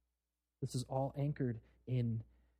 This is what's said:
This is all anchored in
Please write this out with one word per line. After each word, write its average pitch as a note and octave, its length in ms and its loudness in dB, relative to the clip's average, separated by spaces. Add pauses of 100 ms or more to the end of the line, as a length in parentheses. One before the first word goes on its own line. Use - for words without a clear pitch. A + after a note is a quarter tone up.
(600)
This C3 140 -2
is B2 140 2
all C3+ 280 0
anchored C#3 420 0 (280)
in A#2 340 2 (380)